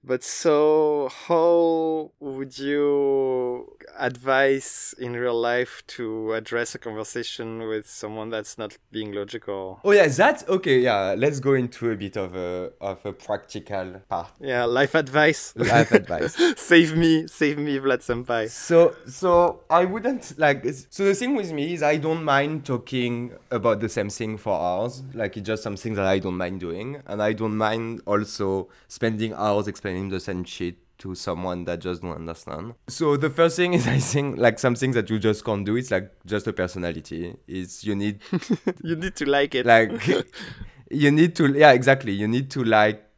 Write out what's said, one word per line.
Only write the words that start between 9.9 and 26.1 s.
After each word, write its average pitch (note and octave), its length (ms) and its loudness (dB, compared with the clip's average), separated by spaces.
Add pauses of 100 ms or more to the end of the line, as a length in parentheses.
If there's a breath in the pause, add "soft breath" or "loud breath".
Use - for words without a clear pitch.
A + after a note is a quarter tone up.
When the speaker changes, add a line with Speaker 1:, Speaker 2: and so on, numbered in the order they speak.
Speaker 2:
yeah, G3 160 8
that's, F#3+ 400 2
okay, E3+ 320 2
yeah, G2+ 360 2
let's C#3 240 0
go C3+ 140 2
into A#2+ 360 -2
a G#2+ 60 -2
bit G2 200 -8
of F#2 180 -6
a, F2+ 460 -6
of G2 240 -8
a G2+ 80 -8
practical F#2+ 960 -8
part. E2+ 220 -6 (100)
Speaker 1:
Yeah, B2+ 240 -2
life B2 300 2
advice. D3+ 640 2
Speaker 2:
Life A#2 360 4
advice. E2 420 0
Speaker 1:
<laughs> E4+ 220 4
Save E3 400 6
me, D#3+ 300 4
save D3 320 -2
me, D3 200 -2
Vlad C3+ 220 0
Senpai. A#2 500 -4
Speaker 2:
So, E3 440 4 (120)
so F3 540 2 (100)
I E3+ 140 6
wouldn't, A3 540 -4
like, C#3 280 2
s-, C3 240 -6
so G3 140 -4
the G3 100 4
thing B3 200 -2
with F#3+ 180 -4
me D3+ 220 -4
is D#3 80 -4
I D3+ 140 4
don't D#3+ 280 -2
mind D3 420 0
talking B2 680 -4 (180)
about A2 300 0
the A2+ 80 -4
same G2+ 220 -4
thing G#2+ 280 -6
for G2+ 200 -2
hours. G#2 440 -2 (120)
Like, G#2+ 220 -4
it's G2+ 100 -8
just A2 160 -4
something G#2+ 320 -6
that G2 120 0
I F#2+ 120 2